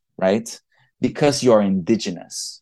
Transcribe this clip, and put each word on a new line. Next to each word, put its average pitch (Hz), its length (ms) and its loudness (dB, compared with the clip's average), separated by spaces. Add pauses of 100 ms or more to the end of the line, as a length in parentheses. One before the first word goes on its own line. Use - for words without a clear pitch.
(180)
right? 101 420 -2 (400)
Because 135 440 0
you're 113 160 6
indigenous, 95 1000 -4